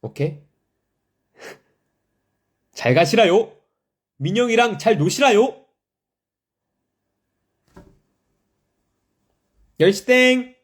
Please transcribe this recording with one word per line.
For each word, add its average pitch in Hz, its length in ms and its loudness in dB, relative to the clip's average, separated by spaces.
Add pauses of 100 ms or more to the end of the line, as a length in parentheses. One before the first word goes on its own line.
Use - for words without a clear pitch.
오케이? 147 420 -10 (920)
<laughs> - 1400 -20
잘 123 220 -2
가시라요. 196 580 0 (640)
민영이랑 226 640 -2
잘 220 200 0
노시라요. 220 640 0 (4000)
열시땡. 254 840 0